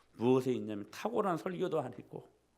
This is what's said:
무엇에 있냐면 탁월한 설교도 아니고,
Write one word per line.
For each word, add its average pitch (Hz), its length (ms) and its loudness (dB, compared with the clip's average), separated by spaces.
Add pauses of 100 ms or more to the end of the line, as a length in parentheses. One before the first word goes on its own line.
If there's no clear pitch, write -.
(140)
무엇에 127 380 4
있냐면 107 400 -4
탁월한 208 460 0
설교도 170 420 -2
아니고, - 500 -8 (280)